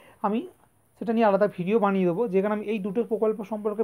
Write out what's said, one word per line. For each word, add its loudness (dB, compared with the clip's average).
আমি 0
সেটা -4
নিয়ে 4
আলাদা 4
video 0
বানিয়ে 2
দেবো, -2
যেখানে 2
আমি -8
এই -2
দুটো -2
প্রকল্প 0
সম্পর্কে -4